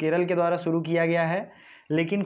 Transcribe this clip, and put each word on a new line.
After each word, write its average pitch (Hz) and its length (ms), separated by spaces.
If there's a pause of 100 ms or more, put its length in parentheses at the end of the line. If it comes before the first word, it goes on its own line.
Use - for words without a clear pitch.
केरल 165 240
के 180 100
द्वारा 175 240
शुरू 170 220
किया 165 260
गया 165 200
है, 180 240 (400)
लेकिन 165 360